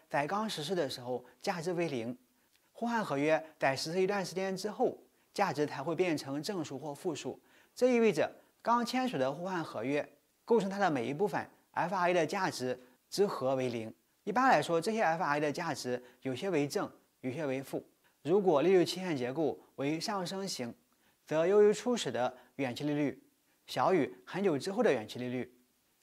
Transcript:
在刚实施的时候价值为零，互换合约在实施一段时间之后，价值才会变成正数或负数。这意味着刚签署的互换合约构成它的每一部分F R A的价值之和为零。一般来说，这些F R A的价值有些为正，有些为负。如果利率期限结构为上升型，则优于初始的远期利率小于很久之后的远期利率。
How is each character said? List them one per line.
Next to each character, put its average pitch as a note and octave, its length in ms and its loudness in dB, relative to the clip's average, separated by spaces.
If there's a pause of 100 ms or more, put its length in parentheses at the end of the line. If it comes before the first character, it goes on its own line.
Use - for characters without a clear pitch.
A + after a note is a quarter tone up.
在 D3 180 0
刚 G3+ 240 -2
实 D#3 140 -6
施 E3+ 100 -4
的 D#3+ 160 0
时 B2+ 120 -10
候 B2 220 -6 (180)
价 F3+ 200 -4
值 F3 120 -2
为 E3+ 140 0
零， B2 280 -4 (580)
互 - 120 -8
换 A#3 180 0
合 D3 140 -4
约 D#3 260 2 (160)
在 C3+ 160 2
实 D#3 160 -6
施 F#3+ 100 0
一 F#3 60 2
段 G3 180 -2
时 D#3 80 -10
间 F#3+ 220 -4
之 G#3 160 -6
后， A3 260 -2 (360)
价 F#3+ 180 0
值 D3 160 0
才 C#3 160 -8
会 D#3+ 120 -4
变 E3 220 2
成 C#3 240 -6
正 F3+ 220 -4
数 C3+ 160 -10
或 D3 140 -8
负 D#3+ 200 -6
数。 C3 260 -8 (340)
这 B3+ 200 4
意 A#3 60 4
味 A3+ 120 6
着 C#3+ 180 2 (320)
刚 A#3+ 240 2
签 B3+ 220 -2
署 A#3+ 100 -4
的 C3 140 2
互 E3+ 140 -6
换 F#3 180 -2
合 A#2 200 -8
约 C#3 240 -2 (360)
构 A#3 160 4
成 G3 100 0
它 G3 80 -6
的 F#3+ 140 4
每 A#2+ 160 0
一 C3+ 60 -2
部 F3+ 140 0
分 C3 200 -4 (240)
F F3 240 -2
R F3 140 2
A F3+ 40 4
的 E3+ 120 4
价 F#3 240 -2
值 B2+ 280 -4 (320)
之 G3 160 2
和 C3+ 300 0
为 C3 140 0
零。 A2+ 240 -6 (300)
一 G#3 80 -4
般 B3+ 180 4
来 E3 120 6
说， E3 200 2
这 A3 100 -2
些 A3 100 0
F E3 220 2
R D3 140 2
A - 20 0
的 D3+ 120 2
价 E3 220 -2
值 B2 280 -4 (200)
有 C3 140 -4
些 F#3+ 140 -4
为 D3 180 2
正， D3 240 -4 (300)
有 B2+ 100 -4
些 D3 140 -4
为 C3+ 160 -4
负。 - 240 -8 (380)
如 F3+ 180 2
果 D#3+ 200 4
利 E3+ 80 4
率 F3+ 140 8
期 E3+ 160 -4
限 F3+ 160 -2
结 B2 160 -2
构 C#3+ 260 -2 (180)
为 D3 240 -2
上 G3 260 -4
升 G3 200 -6
型， B2+ 280 -8 (520)
则 D#3+ 220 2
优 G#3 160 8
于 G#3 100 8
初 B3 220 -2
始 D3 160 -4
的 A#2+ 260 -2 (200)
远 B2+ 180 -2
期 C#3+ 80 -8
利 D3 100 0
率 D3 300 -2 (420)
小 C#3 280 2
于 E3 200 2 (120)
很 F#3 180 -4
久 D#3+ 160 2
之 F#3 100 -6
后 G#3 140 0
的 G3+ 80 6
远 A2 160 0
期 - 100 -12
利 B2 120 -6
率。 B2 280 -6 (460)